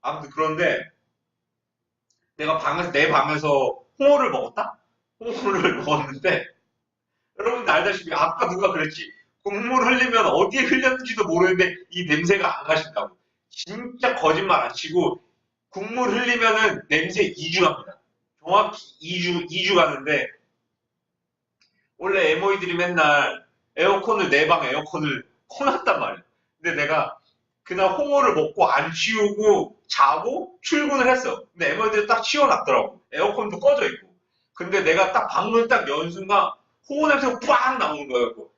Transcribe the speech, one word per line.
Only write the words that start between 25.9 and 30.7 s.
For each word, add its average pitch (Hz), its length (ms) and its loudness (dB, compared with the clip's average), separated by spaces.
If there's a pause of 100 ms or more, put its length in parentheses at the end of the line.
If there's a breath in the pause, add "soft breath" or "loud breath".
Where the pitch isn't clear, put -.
말이야. - 240 -8 (380)
근데 170 200 -4
내가 147 360 -2 (460)
그날 190 340 0
홍어를 277 380 2
먹고 156 340 2
안 156 220 0
치우고 208 960 0
자고 - 720 0
출근을 285 480 0